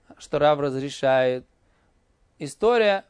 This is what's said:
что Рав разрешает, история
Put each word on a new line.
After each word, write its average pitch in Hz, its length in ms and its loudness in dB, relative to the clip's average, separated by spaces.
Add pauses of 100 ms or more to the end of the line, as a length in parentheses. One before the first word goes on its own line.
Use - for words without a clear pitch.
(180)
что - 220 -6
Рав 147 200 2
разрешает, 131 880 -2 (920)
история 208 720 0